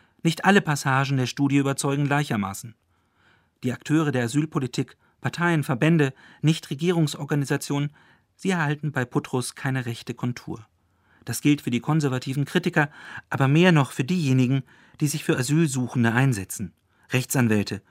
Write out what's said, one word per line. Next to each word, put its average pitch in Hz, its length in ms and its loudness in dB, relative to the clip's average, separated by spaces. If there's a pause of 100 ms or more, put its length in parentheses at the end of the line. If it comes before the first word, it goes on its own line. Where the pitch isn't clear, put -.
(240)
Nicht 165 200 -2
alle 196 180 6
Passagen 139 540 0
der 127 120 0
Studie 139 300 0
überzeugen 139 480 0
gleichermaßen. 120 720 -4 (880)
Die 123 80 -2
Akteure 147 400 0
der 123 140 0
Asylpolitik, 135 720 -2 (240)
Parteien, 165 420 0
Verbände, 147 500 2 (280)
Nichtregierungsorganisationen, 147 1500 0 (440)
sie 190 160 -4
erhalten 151 400 -2
bei 127 140 -2
Puttrus - 500 -4
keine 131 300 -4
rechte 117 280 -8
Kontur. - 520 -8 (600)
Das 120 160 -8
gilt 147 200 2
für - 100 -6
die 120 100 0
konservativen 139 640 -2
Kritiker, 165 440 0 (400)
aber 139 180 0
mehr 165 240 6
noch 147 200 4
für - 120 -4
diejenigen, 131 600 2 (380)
die 151 60 2
sich 147 160 -6
für 156 140 0
Asylsuchende 127 760 2
einsetzen. 113 600 0 (380)
Rechtsanwälte, 110 800 0